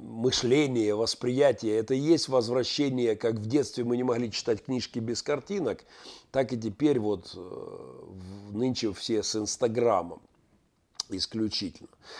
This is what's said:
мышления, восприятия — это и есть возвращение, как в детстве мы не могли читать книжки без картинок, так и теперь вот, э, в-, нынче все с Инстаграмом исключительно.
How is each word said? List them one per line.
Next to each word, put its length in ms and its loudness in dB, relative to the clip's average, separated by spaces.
мышления, 920 2
восприятия — 840 2
это 160 0
и 40 4
есть 300 4
возвращение, 880 2
как 200 0
в 100 -6
детстве 380 0
мы 120 0
не 60 2
могли 280 0
читать 340 -2
книжки 340 -4
без 240 -4
картинок, 600 -2
так 200 0
и 60 -2
теперь 400 2
вот, 380 -2
э, 20 -14
в-, 1200 -14
нынче 360 0
все 300 -2
с 140 -2
Инстаграмом 840 0
исключительно. 800 -6